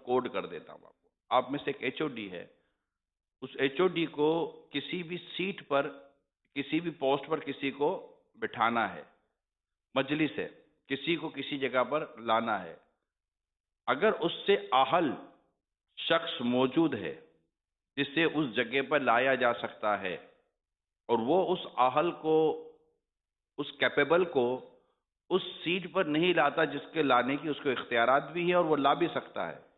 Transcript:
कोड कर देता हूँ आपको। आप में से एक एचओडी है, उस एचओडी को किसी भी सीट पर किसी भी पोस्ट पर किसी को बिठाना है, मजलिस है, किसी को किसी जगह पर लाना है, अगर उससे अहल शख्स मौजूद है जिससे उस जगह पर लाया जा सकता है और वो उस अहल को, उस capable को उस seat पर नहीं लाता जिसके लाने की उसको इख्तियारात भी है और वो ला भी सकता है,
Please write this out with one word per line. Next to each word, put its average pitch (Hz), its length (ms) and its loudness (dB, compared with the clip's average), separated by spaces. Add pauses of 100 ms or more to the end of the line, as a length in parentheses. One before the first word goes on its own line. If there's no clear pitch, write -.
कोड 123 280 0
कर 90 140 -4
देता 82 260 -14
हूँ - 80 -20
आपको। - 280 -20 (220)
आप 123 200 2
में 143 80 -4
से - 120 -4
एक - 120 -10
एचओडी 127 440 -6
है, 92 220 -14 (920)
उस 131 180 -14
एचओडी 160 460 2
को 147 240 0 (440)
किसी 175 300 -6
भी 170 140 -8
सीट 180 440 -8
पर 143 420 -2 (520)
किसी 139 240 -2
भी 165 180 -4
पोस्ट 139 300 0
पर 151 140 -2
किसी 139 320 -6
को 147 160 0 (500)
बिठाना 113 480 0
है, 82 180 -10 (920)
मजलिस 139 380 0
है, 92 120 -6 (440)
किसी 135 260 -2
को 156 160 -6
किसी 135 280 -8
जगह 127 260 2
पर 151 360 -4
लाना 113 360 2
है, 85 200 -12 (1120)
अगर 147 240 4 (120)
उससे 170 320 2 (200)
अहल 135 400 4 (840)
शख्स - 460 0
मौजूद 127 540 2
है 82 160 -6 (840)
जिससे 143 300 0
उस 143 280 0
जगह 123 340 -2
पर 151 140 2
लाया 123 340 4
जा 123 180 2
सकता 107 420 -2
है 95 180 -6 (920)
और 117 120 4
वो 160 260 2
उस 175 180 -2 (140)
अहल 139 400 2
को, 156 180 2 (1200)
उस 143 220 -8
capable 143 480 4
को 127 180 2 (840)
उस 180 140 0 (120)
seat 175 380 -4
पर 185 140 0
नहीं 165 280 2
लाता 160 320 4
जिसके 143 360 -4
लाने 127 340 4
की 156 120 -6
उसको 143 220 -4
इख्तियारात 123 600 2
भी 175 180 -2
है 180 60 2
और 175 100 6
वो 156 120 4
ला 139 180 4
भी 165 140 0
सकता 110 380 -6
है, 73 120 -12 (180)